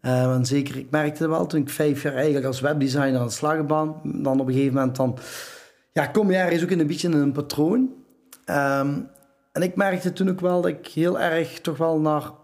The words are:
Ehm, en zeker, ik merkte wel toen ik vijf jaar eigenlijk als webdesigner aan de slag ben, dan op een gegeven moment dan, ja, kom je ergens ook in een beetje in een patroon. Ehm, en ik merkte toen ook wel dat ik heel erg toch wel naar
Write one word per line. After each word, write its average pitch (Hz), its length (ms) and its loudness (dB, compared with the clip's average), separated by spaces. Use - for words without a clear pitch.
Ehm, 127 300 2
en 127 140 2
zeker, 135 320 -2
ik 135 120 -12
merkte 151 380 0
wel 160 180 0
toen 156 160 0
ik 135 80 -2
vijf 147 340 0
jaar 143 120 -2
eigenlijk 139 300 0
als 131 140 -2
webdesigner 135 600 2
aan 120 80 0
de 113 40 -4
slag 156 340 0
ben, 156 280 0
dan 135 360 0
op 131 80 0
een 131 60 0
gegeven 135 200 2
moment 131 220 0
dan, 131 220 0
ja, 147 160 0
kom 208 240 2
je 185 60 4
ergens 170 260 2
ook 170 60 -2
in 185 100 2
een 156 80 2
beetje 170 200 -2
in 170 100 2
een 143 140 2
patroon. 160 580 0
Ehm, 139 540 0
en - 100 -4
ik 180 140 -2
merkte 185 380 0
toen 190 160 0
ook 185 100 -2
wel 180 220 2
dat 175 100 0
ik - 160 -10
heel 170 320 0
erg 165 420 0
toch 151 160 -4
wel 160 220 2
naar 151 320 0